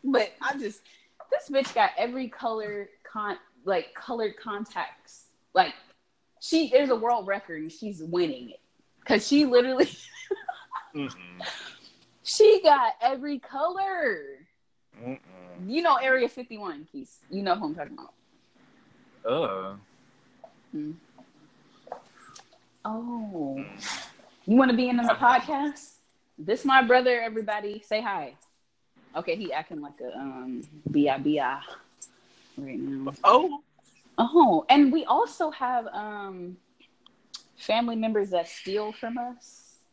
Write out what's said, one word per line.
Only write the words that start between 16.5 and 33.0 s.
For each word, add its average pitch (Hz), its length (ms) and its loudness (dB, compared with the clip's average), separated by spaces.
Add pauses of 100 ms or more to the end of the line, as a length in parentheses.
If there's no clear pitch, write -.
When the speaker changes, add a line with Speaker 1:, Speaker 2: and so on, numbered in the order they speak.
Speaker 1:
Keith. - 240 -18 (160)
You 196 120 -6
know 185 120 0
who 196 120 -6
I'm 151 80 -6
talking 147 240 -12
about. - 140 -20 (1160)
Speaker 2:
Uh. 98 440 -4 (1000)
Speaker 1:
Hmm. 151 200 -10 (1900)
Oh. 214 720 -6
Speaker 2:
Mm. 135 80 -10 (800)
Speaker 1:
You 214 100 6
wanna 254 180 8
be 247 140 2
in 247 120 0
on 233 60 0
the 233 60 4
Speaker 2:
Uh-huh. 247 280 4
Speaker 1:
podcast? 285 540 -6 (440)
This 175 260 -4
my 269 180 8
brother, 247 380 4
everybody. 214 680 -6
Say 214 140 -2
hi. 190 340 -6 (840)
Okay, 170 200 -4
he 131 160 -8
acting 151 280 -8
like 143 200 -18
a, 123 180 -10
um, 131 440 -10 (280)
B 143 180 4
I 135 100 0
B 147 220 0
I 135 200 -4 (960)
right 135 220 -10
now. 135 340 -6 (100)